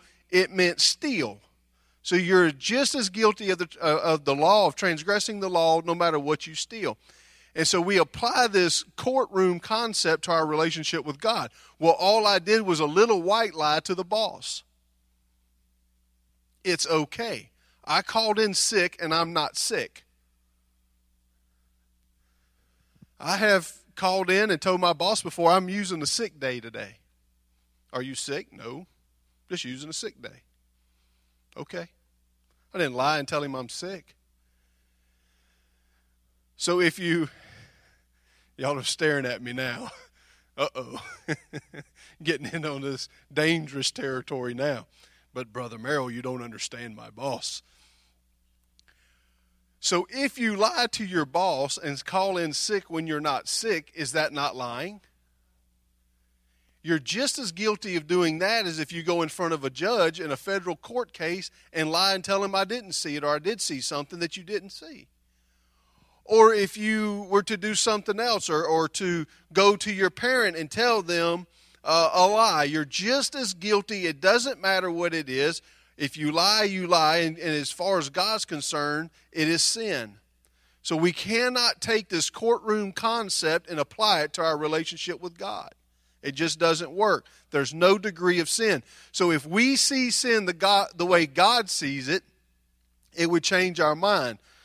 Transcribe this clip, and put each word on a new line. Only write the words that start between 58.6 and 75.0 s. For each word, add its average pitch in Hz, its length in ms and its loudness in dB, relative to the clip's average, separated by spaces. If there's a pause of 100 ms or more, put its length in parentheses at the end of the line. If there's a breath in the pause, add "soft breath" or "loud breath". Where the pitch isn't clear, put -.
as 160 120 -6
if 156 140 -4
you 165 100 -8
go 170 200 0
in 160 60 -2
front 165 260 -4
of 143 100 -4
a 135 60 -2
judge 165 500 0
in 160 100 -6
a 135 60 -4
federal 185 400 -4
court 240 360 -8
case 170 380 -6 (220 soft breath)
and 160 180 -2
lie 190 240 2
and 185 80 -6
tell 196 220 0
him, 196 100 -4
"I 196 100 2
didn't 202 280 -8
see 147 240 -6
it," 147 80 -6
or, 147 100 2
"I 151 60 0
did 196 200 -4
see - 200 -6
something 147 400 -8
that 170 160 -6
you 185 80 -14
didn't 196 260 -8
see." - 380 -20 (1160)
Or 220 300 8
if 202 220 0
you 214 520 -2
were 196 140 4
to 220 140 -4
do 202 180 -4
something 208 460 0
else, 226 280 -2
or, 160 160 0
or 160 260 2
to 175 360 -4 (260 soft breath)
go 202 220 6
to 208 180 -6
your 190 180 2
parent 233 460 0
and 156 140 -8
tell 226 320 2
them, 170 460 -2 (340 soft breath)
uh, 160 300 2
a 180 160 6
lie, 208 340 4
you're 151 220 0
just 233 500 -2
as 240 200 -6
guilty. 202 520 -2
It 147 140 -4
doesn't 180 400 2
matter 185 280 0
what 170 260 -2